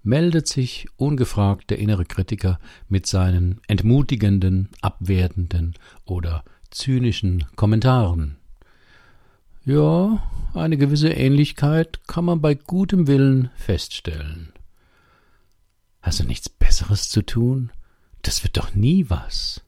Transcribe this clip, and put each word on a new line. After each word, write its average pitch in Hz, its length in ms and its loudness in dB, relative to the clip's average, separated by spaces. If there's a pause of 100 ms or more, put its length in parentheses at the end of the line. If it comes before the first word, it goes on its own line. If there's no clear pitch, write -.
meldet 160 460 2
sich - 480 -6
ungefragt 120 720 0
der - 80 -2
innere 104 260 0
Kritiker 95 540 -4 (300)
mit 98 180 -2
seinen 90 640 0
entmutigenden, 101 1000 2 (140)
abwertenden 87 920 -2 (300)
oder 82 400 -6 (260)
zynischen 110 760 -2 (100)
Kommentaren. 104 840 0 (1300)
Ja, 160 640 2 (260)
eine 160 220 0
gewisse 147 340 2
Ähnlichkeit 147 960 0
kann 170 160 -4
man 170 160 0
bei 147 160 2
gutem 180 500 0
Willen 135 480 4
feststellen. 80 1000 -8 (1500)
„Hast - 180 -4
du - 60 0
nichts - 240 -6
Besseres - 600 4
zu 107 120 0
tun? 123 480 -2 (520)
Das - 200 -2
wird - 140 -2
doch - 180 -4
nie 139 340 2
was.“ - 600 -6